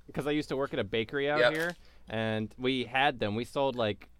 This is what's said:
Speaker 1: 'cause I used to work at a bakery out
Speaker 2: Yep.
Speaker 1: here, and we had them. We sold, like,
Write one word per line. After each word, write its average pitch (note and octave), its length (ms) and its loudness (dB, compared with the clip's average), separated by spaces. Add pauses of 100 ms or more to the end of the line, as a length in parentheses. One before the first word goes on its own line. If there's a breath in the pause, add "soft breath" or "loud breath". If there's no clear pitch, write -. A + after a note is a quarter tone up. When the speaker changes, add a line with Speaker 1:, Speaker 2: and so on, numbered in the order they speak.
(120)
Speaker 1:
'cause C#3 140 -4
I D3 60 2
used D3+ 180 -2
to C#3+ 60 0
work C3+ 180 -2
at C#3+ 40 0
a A2+ 60 0
bakery A#2+ 460 0
out D3 100 2
Speaker 2:
Yep. A#2+ 140 8
Speaker 1:
here, E3 200 -2 (320 soft breath)
and A2 520 -2
we B2+ 260 0
had C3 340 2
them. G#2 160 0
We A#2 120 -2
sold, C3+ 280 0
like, G#2+ 460 -2